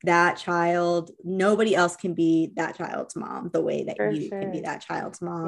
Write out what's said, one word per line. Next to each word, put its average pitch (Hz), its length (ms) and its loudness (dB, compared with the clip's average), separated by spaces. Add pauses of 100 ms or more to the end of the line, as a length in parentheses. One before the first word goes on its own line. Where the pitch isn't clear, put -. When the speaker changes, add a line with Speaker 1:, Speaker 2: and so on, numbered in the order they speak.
Speaker 1:
that 175 320 6
child, 175 760 0 (120)
nobody 196 500 2
else 175 220 4
can 180 180 -4
be 165 440 2
that - 200 -4
child's - 380 -8
mom - 380 -8
the 165 80 2
way 151 240 -2
that - 100 -6
Speaker 2:
For - 180 0
Speaker 1:
you 151 240 -4
can 196 140 -4
be 165 80 -6
Speaker 2:
sure. - 20 -6
Speaker 1:
that 151 200 -8
child's 165 400 -8
mom. 175 260 -6